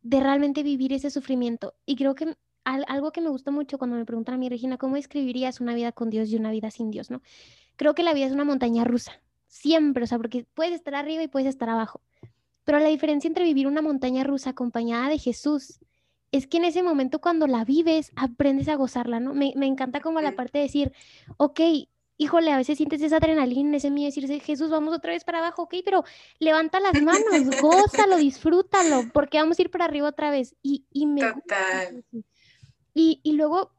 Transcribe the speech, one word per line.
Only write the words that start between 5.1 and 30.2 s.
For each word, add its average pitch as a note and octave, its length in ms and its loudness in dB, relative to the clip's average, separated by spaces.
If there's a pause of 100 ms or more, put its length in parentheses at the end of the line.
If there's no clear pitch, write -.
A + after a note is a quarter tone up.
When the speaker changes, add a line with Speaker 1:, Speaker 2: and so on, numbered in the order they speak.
Speaker 1:
una A#3+ 140 -4
vida A#3 180 -4
con A3+ 180 -6
Dios G#3+ 200 -2
y A3+ 60 -2
una A3 140 -2
vida A3 200 -6
sin A3 200 -8
Dios?", - 200 -12
¿no? B3 100 -12 (560)
Creo D4 180 2
que E4+ 80 0
la E4 120 2
vida C4+ 120 0
es C4 60 -2
una C#4+ 120 -2
montaña A#3+ 400 0
rusa, A#3+ 380 -4 (260)
siempre, C#4+ 560 2
o - 20 -6
sea, A#3+ 120 -2
porque A#3 360 -6
puedes F4 200 -2
estar C#4+ 200 -10
arriba D#4 280 -4
y D#4 60 -4
puedes C4+ 200 -2
estar C4+ 220 -4
abajo. A3+ 320 -4 (640)
Pero D4 140 4
la D#4 100 4
diferencia D4+ 400 0
entre F4 160 0
vivir C#4 220 2
una D4 160 0
montaña C4+ 420 -2
rusa C#4 260 -2
acompañada A#3 580 -4
de D4+ 100 0
Jesús C#4+ 640 -4 (500)
es C#4 160 -2
que - 120 -4
en E4+ 60 2
ese F4 180 0
momento D4 380 0
cuando E4 260 2
la A#3+ 180 0
vives, D#4+ 520 2
aprendes C4+ 520 0
a D4+ 80 0
gozarla, A#3+ 440 -2
¿no? C4+ 140 -6
Me, C#4 220 0
me C#4 100 0
encanta C4+ 340 -2
como D#4+ 200 -2
la D4+ 100 0
Speaker 2:
Ujú. - 60 -10
Speaker 1:
parte B3+ 220 -4
de C#4+ 60 2
decir, C#4+ 280 0 (440)
"Ok, D4 240 0 (560)
híjole, D#4+ 360 2
a C4+ 40 4
veces C4+ 220 0
sientes D4 240 0
esa D#4 140 2
adrenalina, D4 600 2
ese C#4+ 140 0
miedo C#4+ 200 -2
de C#4 160 -6
decir, C#4+ 160 -4
'Jesús, D4+ 280 -4
vamos D#4 240 0
otra E4 180 -6
vez E4+ 120 -6
para E4+ 140 -4
abajo', E4+ 260 -4
ok, E4+ 100 -12 (100)
pero F#4+ 200 2 (340)
levanta D#4+ 420 2
las F#4 200 4
manos, E4+ 500 4
Speaker 2:
<laughs> C4+ 80 -2
Speaker 1:
gózalo, F#4+ 580 6
disfrútalo, D#4 960 2
porque C#4+ 260 2
vamos D#4+ 200 2
a - 40 4
ir F4+ 80 0
para F4 140 -2
arriba D4 240 -2
otra D4 220 -2